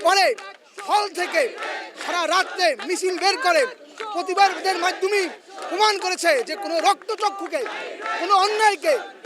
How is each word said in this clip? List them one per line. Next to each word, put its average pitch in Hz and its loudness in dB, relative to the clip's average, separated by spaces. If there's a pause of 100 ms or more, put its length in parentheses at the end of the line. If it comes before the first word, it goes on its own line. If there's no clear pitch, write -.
পরে 370 6 (600)
হল 415 2 (140)
থেকে 339 0 (600)
সারা 339 -2 (120)
রাত্রে 370 2 (200)
মিছিল 370 -2
বের 392 2 (100)
করে 330 6 (520)
প্রতিবাদের 370 0
মাধ্যমে 370 0 (480)
প্রমাণ 415 2 (100)
করেছে 349 0 (180)
যে 311 -6 (100)
কোনো 320 -4 (120)
রক্তচক্ষুকে, 392 -2 (600)
কোনো 370 2 (100)
অন্যায়কে 415 4 (320)